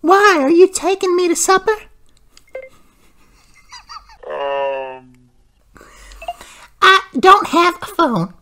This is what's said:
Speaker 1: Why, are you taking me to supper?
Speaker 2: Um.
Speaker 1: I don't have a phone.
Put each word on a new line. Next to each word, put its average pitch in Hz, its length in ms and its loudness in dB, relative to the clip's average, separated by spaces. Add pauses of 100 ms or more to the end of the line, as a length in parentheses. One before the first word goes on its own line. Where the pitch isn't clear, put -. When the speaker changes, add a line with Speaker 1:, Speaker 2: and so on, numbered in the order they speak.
Speaker 1:
Why, 392 380 4
are 269 100 0
you 349 180 6
taking 370 480 -4
me 359 140 0
to 330 60 -2
supper? 381 400 0 (2500)
Speaker 2:
Um. 135 1000 -10 (1500)
Speaker 1:
I 381 200 4 (160)
don't 370 300 4
have 339 340 0
a - 40 -16
phone. 226 560 -4